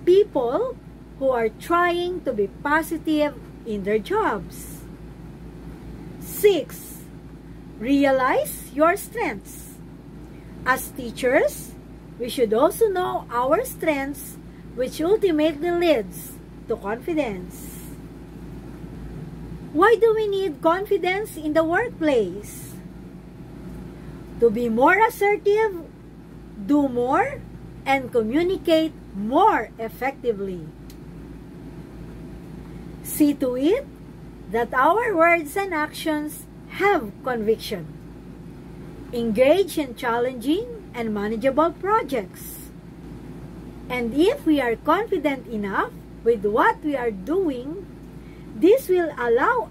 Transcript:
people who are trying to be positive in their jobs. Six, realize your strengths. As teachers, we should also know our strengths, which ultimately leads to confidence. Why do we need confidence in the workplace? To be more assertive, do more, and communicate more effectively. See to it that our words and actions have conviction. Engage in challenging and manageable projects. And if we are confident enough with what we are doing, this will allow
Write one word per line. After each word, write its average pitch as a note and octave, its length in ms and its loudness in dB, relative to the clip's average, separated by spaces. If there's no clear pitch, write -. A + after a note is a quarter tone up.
people F4+ 720 4
who C4+ 100 2
are A#3 180 2
trying F4 800 0
to C#4 60 -2
be G3+ 260 0
positive D4+ 800 0
in G#3 220 -6
their G#3 180 2
jobs. D4+ 800 -4
Six, - 880 2
realize C#4 960 2
your D#4+ 220 6
strengths. - 840 -6
As B3+ 240 0
teachers, C4+ 800 0
we A#3+ 100 -6
should A3+ 240 2
also E4 360 4
know F4+ 420 -2
our C4+ 340 2
strengths, C#4+ 680 -4
which B3+ 260 -4
ultimately E4 680 2
leads D#4+ 640 0
to A3+ 80 0
confidence. G#3+ 1040 -4
Why G4+ 260 8
do A4 160 6
we A4 140 0
need F#4+ 320 0
confidence F#4+ 720 0
in D4+ 200 -4
the D#4+ 100 4
workplace? C4+ 1080 0
To A#3 100 8
be A#3+ 180 0
more C#4 320 6
assertive, G#4 880 2
do C#4+ 200 4
more, C#4 540 2
and C4+ 260 2
communicate D#4+ 800 2
more C4 640 4
effectively. G#3 880 -4
See D4 380 4
to B3 160 0
it F4 300 2
that A#3 220 0
our F4+ 420 4
words E4 400 4
and G4 160 -2
actions D4+ 720 -2
have E4+ 360 4
conviction. G#3+ 640 0
Engage B3+ 680 4
in B3+ 180 -2
challenging C4 960 0
and A3+ 220 -2
manageable A#3 580 2
projects. C#4 960 -2
And A#3+ 240 -2
if F#4 320 4
we D4+ 160 4
are A#3+ 160 2
confident D4+ 720 0
enough A3+ 440 -2
with A3+ 200 4
what D4+ 380 4
we D4 140 0
are A#3+ 160 -2
doing, C#4+ 760 -2
this G4+ 340 6
will F4 280 2
allow C#4+ 540 4